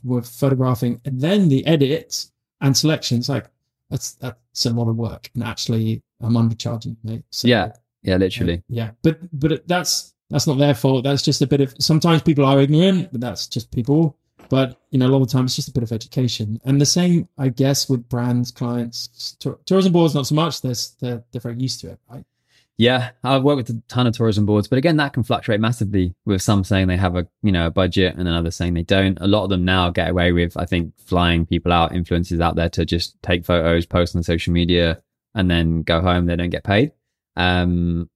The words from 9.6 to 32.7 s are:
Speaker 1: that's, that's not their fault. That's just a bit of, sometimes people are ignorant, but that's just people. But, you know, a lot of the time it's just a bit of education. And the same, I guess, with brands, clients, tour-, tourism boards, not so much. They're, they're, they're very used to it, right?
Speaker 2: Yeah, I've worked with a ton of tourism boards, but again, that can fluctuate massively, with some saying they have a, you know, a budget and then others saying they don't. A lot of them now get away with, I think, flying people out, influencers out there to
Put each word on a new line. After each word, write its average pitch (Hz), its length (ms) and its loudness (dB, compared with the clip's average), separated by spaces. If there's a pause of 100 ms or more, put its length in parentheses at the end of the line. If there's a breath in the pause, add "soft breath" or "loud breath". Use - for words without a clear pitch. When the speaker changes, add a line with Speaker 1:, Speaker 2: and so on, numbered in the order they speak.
Speaker 1:
that's, - 460 -4 (160)
that's 147 180 -2
not 139 100 2
their 143 160 4
fault. 131 300 0
That's 139 180 0
just 147 200 0
a 139 60 2
bit 143 140 2
of, 135 180 -2
sometimes 156 420 2
people 143 240 4
are 139 160 4
ignorant, 175 500 2
but 123 100 -6
that's 120 260 -8
just - 240 -8
people. 143 460 0 (320)
But, 131 300 0 (120)
you 135 80 2
know, 127 80 4
a - 20 4
lot 135 120 4
of 127 60 2
the - 60 -6
time 127 100 2
it's 127 140 -2
just 143 100 -8
a - 60 -18
bit 127 100 -2
of 110 80 -6
education. 117 720 -4
And 139 160 2
the 143 60 4
same, 175 420 2 (100)
I 135 120 0
guess, 131 400 0
with 123 180 -2
brands, 123 440 -2
clients, - 880 -8
tour-, - 260 -8
tourism 190 260 2
boards, 165 240 4
not 139 120 -2
so 147 80 0
much. 156 260 -2
They're, 127 120 -4 (280)
they're, 120 300 -6
they're 120 100 -10
very 120 160 -10
used 123 240 -6
to 92 100 -16
it, - 80 -20 (100)
right? 127 140 -18 (560)
Speaker 2:
Yeah, 120 300 2 (140)
I've 135 180 2
worked 143 160 2
with 123 140 -6
a 113 160 -8
ton 123 180 0
of 113 100 0
tourism 104 300 2
boards, 104 220 2
but 127 100 0
again, 156 200 2
that 143 140 0
can 120 120 -2
fluctuate 110 360 -2
massively, 101 540 0 (120)
with 98 180 0
some 101 200 2
saying 95 240 2
they 90 80 2
have 90 200 0
a, 87 120 -2 (140)
you 107 100 2
know, 85 140 2
a 82 60 0
budget 92 440 0
and 90 120 -4
then 82 80 0
others 82 200 -2
saying 87 200 -2
they 85 80 -2
don't. 95 360 2
A 92 80 -6
lot 101 160 2
of 95 60 -4
them 90 160 0
now 90 240 2
get 85 220 -2
away 87 200 2
with, 87 240 0
I 85 100 -4
think, 85 340 -4
flying 85 480 0
people 87 260 0
out, 82 180 2
influencers 87 480 -2
out 82 160 0
there 82 140 0
to 85 160 -2